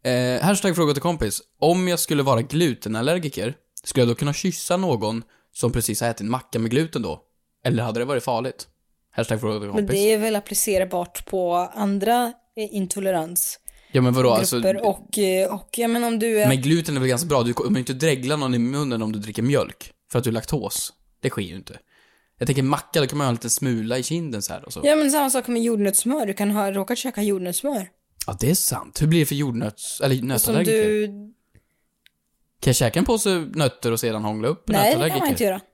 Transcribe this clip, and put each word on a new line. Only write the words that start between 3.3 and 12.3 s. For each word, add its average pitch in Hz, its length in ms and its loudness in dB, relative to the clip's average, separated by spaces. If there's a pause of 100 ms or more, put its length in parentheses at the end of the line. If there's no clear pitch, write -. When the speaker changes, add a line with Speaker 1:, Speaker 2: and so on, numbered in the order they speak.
Speaker 1:
skulle - 180 0
jag 120 80 6
då 117 60 2
kunna 143 180 -2
kyssa 180 440 -2
någon 113 460 -2 (300)
som 120 180 0
precis 113 300 -2
har 120 60 0
ätit 117 140 -2
en 101 100 -4
macka 123 280 -4
med 113 120 0
gluten 156 300 0
då? 82 200 -6 (440)
Eller 123 180 0
hade 113 160 -2
det 120 60 0
varit 135 180 -2
farligt? 123 440 -4 (440)
Hashtag 113 300 -2
fråga 107 180 -2
till 101 100 -6
kompis. 202 180 0
Speaker 2:
Men - 80 0
det 208 180 4
är 220 40 2
väl 214 180 0
applicerbart 185 920 -2
på 180 300 0
andra, 202 680 0 (320)